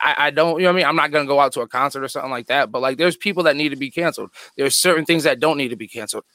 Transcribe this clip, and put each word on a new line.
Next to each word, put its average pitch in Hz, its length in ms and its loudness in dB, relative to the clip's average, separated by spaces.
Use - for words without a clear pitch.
I, 147 260 2
I 147 40 0
don't, 156 300 2
you 185 40 2
know 180 60 4
what 175 40 2
I - 20 0
mean? 175 100 2
I'm 151 100 2
not 151 140 2
gonna 147 160 0
go 139 140 4
out 135 140 4
to 123 80 -4
a 113 60 -8
concert 135 360 -2
or 131 40 -6
something 135 220 -8
like 120 180 -8
that, 127 220 2
but, 123 120 -4
like, 131 160 -2
there's 175 180 2
people 185 280 -2
that 147 120 4
need 151 140 -2
to 139 60 -6
be 131 140 -8
canceled. 160 400 -4
There's 139 200 0
certain 165 300 2
things 165 180 2
that 131 160 0
don't 151 160 2
need 135 120 -2
to 117 80 -8
be 107 120 -12
canceled. 107 360 -10